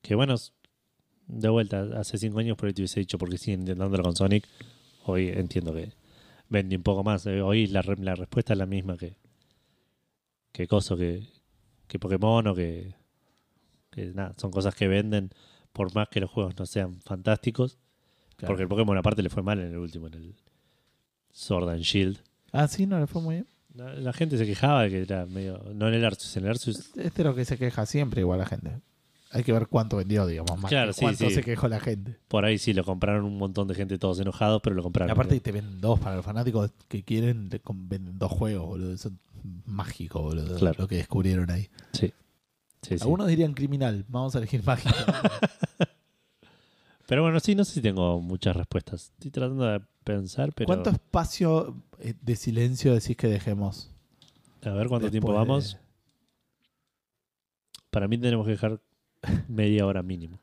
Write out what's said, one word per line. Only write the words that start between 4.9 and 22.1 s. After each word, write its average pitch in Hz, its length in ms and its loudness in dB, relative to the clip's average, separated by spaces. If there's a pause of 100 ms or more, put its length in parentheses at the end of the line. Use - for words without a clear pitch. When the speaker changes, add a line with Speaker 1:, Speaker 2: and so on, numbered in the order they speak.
Speaker 1:
Hoy 92 240 0
entiendo 90 440 -2
que 82 200 -8 (560)
vende 95 260 0
un 90 80 -4
poco 98 200 2
más. 101 220 0
Eh, 98 160 0
hoy 104 260 4
la 95 140 2
re-, 98 160 0
la 95 180 -4
respuesta 92 380 -2
es 98 60 2
la 95 60 0
misma 95 320 -4
que, 90 180 -12 (1400)
que 90 160 -6
coso, 98 300 2
que, 87 260 -2 (640)
que - 100 -10
Pokémon 107 500 2
o 98 80 2
que 87 380 -4 (1080)
eh, 90 140 -8
nada, 95 220 -6
son 98 140 -4
cosas 95 240 2
que 101 120 2
venden 101 440 2 (420)
por 92 220 -2
más 107 140 2
que - 100 -2
los 95 100 -2
juegos 92 280 -4
no 95 80 -8
sean 92 360 -4
fantásticos. 110 760 -2 (600)
Speaker 2:
Claro. - 140 -6
Speaker 1:
Porque 95 120 0
el 90 60 -4
Pokémon 101 280 2
aparte 104 240 2
le 90 80 0
fue 98 140 -4
mal 101 160 0
en 90 80 -6
el 85 100 -8
último, 82 300 -10
en 80 80 -16
el 85 200 -18 (960)
Sword 90 380 0
and 85 120 -4
Shield. 98 380 2 (320)